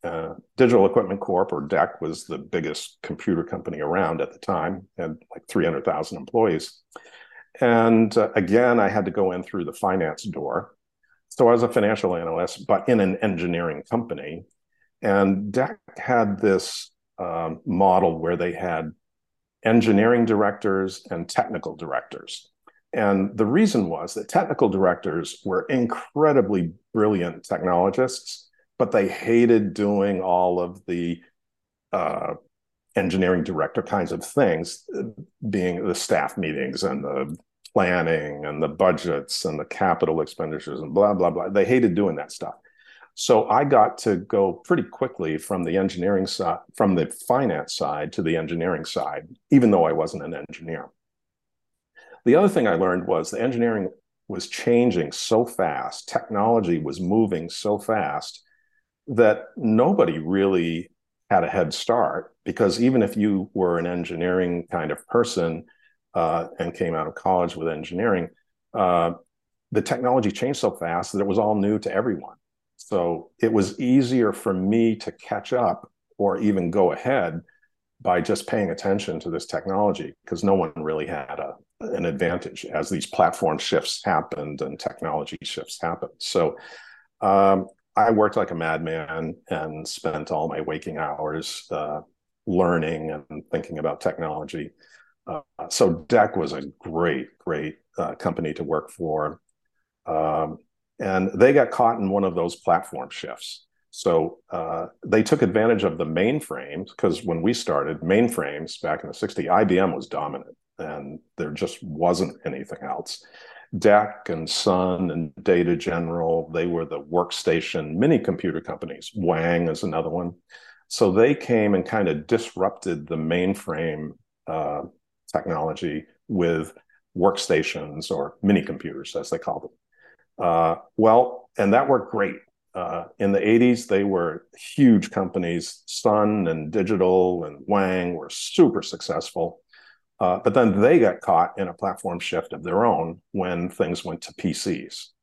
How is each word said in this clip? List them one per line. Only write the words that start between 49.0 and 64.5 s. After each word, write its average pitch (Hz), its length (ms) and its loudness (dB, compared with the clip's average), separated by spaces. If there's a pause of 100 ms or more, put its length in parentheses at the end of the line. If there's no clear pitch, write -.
even 123 220 6
though 87 120 6
I 80 80 2
wasn't 78 300 -4
an 80 120 -10
engineer. 73 540 -12 (1400)
The 123 120 6
other 196 120 6
thing 147 200 2
I 90 60 2
learned 90 340 2
was 82 220 0
the 113 120 -4
engineering 117 480 0 (380)
was 90 200 -8
changing 113 640 2
so 113 320 0
fast, 76 640 -6
technology 104 720 0
was 76 220 -6
moving 92 500 0
so 104 280 -2
fast 85 640 -4 (640)
that 110 380 4 (100)
nobody 117 600 4
really 85 720 0 (380)
had 92 140 4
a 85 60 -2
head 82 260 0
start, 95 600 -2 (100)
because 101 360 0
even 127 220 4
if 98 140 0
you 101 360 0
were 87 260 0
an 85 80 -2
engineering 87 840 -2